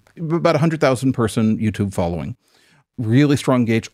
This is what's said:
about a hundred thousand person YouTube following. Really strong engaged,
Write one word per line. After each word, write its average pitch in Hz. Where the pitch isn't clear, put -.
about 160
a 143
hundred 160
thousand 131
person 110
YouTube 101
following. 85
Really 135
strong 127
engaged, 113